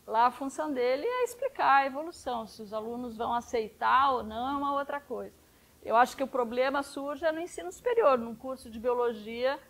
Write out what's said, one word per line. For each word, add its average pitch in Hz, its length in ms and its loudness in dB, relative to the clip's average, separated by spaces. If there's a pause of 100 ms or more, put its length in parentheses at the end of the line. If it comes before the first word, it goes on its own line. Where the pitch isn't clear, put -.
Lá 220 220 4
a 247 40 4
função 285 400 -6
dele 254 340 0
é 494 180 0
explicar 480 540 2
a 269 100 4
evolução. 269 580 -6
Se 214 160 -18
os 202 100 -12
alunos 226 460 -8
vão 233 160 -2
aceitar 240 800 2
ou 240 120 0
não 220 240 -6
é 285 100 -2
uma 277 180 -2
outra 277 240 -4
coisa. 208 360 -10 (480)
Eu 214 120 0
acho 220 200 6
que 277 80 -4
o 262 40 -2
problema 254 560 0
surge 285 420 -8
é 311 60 2
no 311 80 -6
ensino 349 320 -8
superior, 440 480 4
num 233 160 -6
curso 262 340 -10
de 226 100 -12
biologia, 240 800 0 (100)